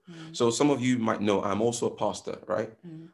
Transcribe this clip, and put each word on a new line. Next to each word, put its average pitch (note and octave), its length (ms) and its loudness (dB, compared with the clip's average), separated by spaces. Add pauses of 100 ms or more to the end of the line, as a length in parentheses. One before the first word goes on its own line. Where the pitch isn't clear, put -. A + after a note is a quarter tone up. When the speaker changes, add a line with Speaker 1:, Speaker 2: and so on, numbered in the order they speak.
(100)
Speaker 1:
Mm. D#3+ 260 -14
Speaker 2:
So A#2 140 4
some D3 200 4
of C3 120 2
you B2+ 160 2
might A2 220 0
know G2+ 220 2
I'm G2+ 200 0
also A#2 240 0
a A2 80 -2
pastor, - 420 -4 (120)
right? - 240 -2 (140)
Speaker 1:
Mm. D#3+ 280 -16